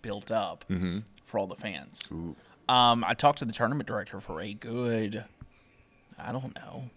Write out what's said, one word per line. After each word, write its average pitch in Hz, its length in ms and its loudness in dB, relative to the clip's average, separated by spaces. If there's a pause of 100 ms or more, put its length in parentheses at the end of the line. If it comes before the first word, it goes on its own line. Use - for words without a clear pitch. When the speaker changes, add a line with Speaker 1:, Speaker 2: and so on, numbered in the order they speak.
Speaker 1:
built 104 300 -8
up 101 380 0
Speaker 2:
Mm-hmm. 92 300 0 (260)
Speaker 1:
for - 140 -6
all 95 80 -2
the 90 80 -10
fans. - 560 -8
Speaker 2:
Ooh. 80 240 -6 (340)
Speaker 1:
Um, 120 340 8
I 95 100 2
talked 147 260 4
to 139 60 -4
the 113 80 -2
tournament 127 340 0
director 101 340 -6
for 85 200 -8
a 101 120 -6
good, 113 720 -2 (920)
I 95 140 -10
don't 131 240 -8
know - 420 -14